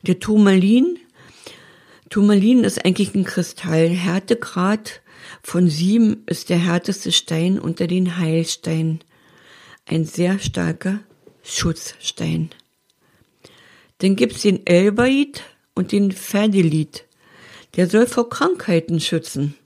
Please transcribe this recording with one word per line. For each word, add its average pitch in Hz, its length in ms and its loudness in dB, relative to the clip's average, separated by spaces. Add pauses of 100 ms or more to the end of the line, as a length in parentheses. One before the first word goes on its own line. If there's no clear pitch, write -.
Der 185 180 0
Turmalin, 214 760 4 (1120)
Turmalin 208 540 4
ist 196 200 -2
eigentlich 185 300 0
ein 196 100 0
Kristall. 165 640 -2
Härtegrad 190 1120 -4 (420)
von 180 260 0
sieben 208 580 2
ist - 240 -6
der 175 80 2
härteste 180 520 -2
Stein 175 480 0
unter 165 280 -4
den 180 320 -2
Heilsteinen. 160 840 -2 (880)
Ein 160 180 -2
sehr 175 340 -2
starker 185 600 -4 (420)
Schutzstein. - 1080 -6 (1500)
Dann 190 180 2
gibt's - 260 -2
den 202 240 0
Elbaid 240 760 2 (320)
und 180 180 -4
den 202 200 2
Ferdilit. 185 920 0 (720)
Der 175 120 2
soll 220 180 4
vor 233 220 -2
Krankheiten 170 720 -2
schützen. 147 540 -4 (120)